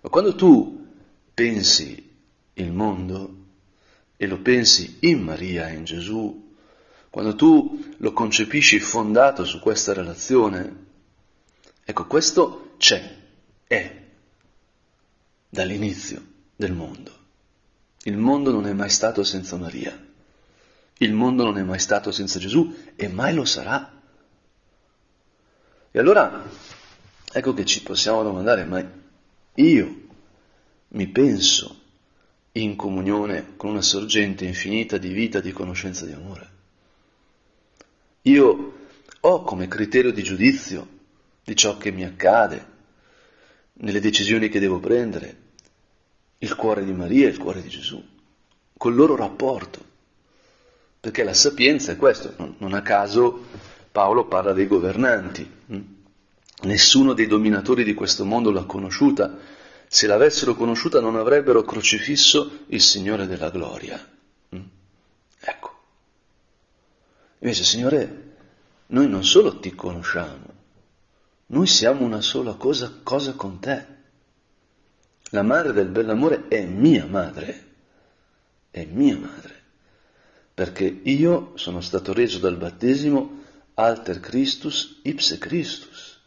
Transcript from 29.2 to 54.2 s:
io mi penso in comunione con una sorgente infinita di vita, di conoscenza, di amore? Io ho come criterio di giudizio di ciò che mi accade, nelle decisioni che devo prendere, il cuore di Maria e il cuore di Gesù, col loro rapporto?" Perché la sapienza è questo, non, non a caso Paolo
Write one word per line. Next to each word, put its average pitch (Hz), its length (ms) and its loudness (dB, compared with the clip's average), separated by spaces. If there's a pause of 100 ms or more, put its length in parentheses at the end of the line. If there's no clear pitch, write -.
io 135 440 4 (880)
mi 98 200 -6
penso - 720 0 (720)
in 107 240 -4
comunione 101 800 -4
con 101 140 -8
una 104 120 -4
sorgente 101 640 -2
infinita 104 500 -4
di 92 160 -6
vita, 110 280 -2
di 92 120 -8
conoscenza, 92 540 -10
di 76 60 -12
amore? 85 380 -18 (1700)
Io 139 560 4 (420)
ho 175 220 4
come 92 260 -6
criterio 120 440 0
di 101 100 -6
giudizio 95 680 0 (560)
di 110 100 -10
ciò 104 220 2
che 104 140 -6
mi 92 140 -8
accade, 92 600 2 (1080)
nelle 104 260 -4
decisioni 104 480 0
che 104 120 0
devo 95 200 0
prendere, 113 560 -2 (1040)
il - 180 -6
cuore 104 300 -2
di 95 80 -4
Maria 92 320 2
e 113 40 4
il - 80 -8
cuore 92 220 -8
di - 80 -16
Gesù, - 340 -12 (760)
col 120 160 0
loro 147 200 6
rapporto?" 120 760 -6 (1080)
Perché 113 240 -6
la 101 120 -2
sapienza 135 580 2
è 85 40 -6
questo, 107 420 2
non, 80 200 -10
non 95 140 -8
a 101 80 -4
caso 104 640 2 (480)
Paolo 107 340 2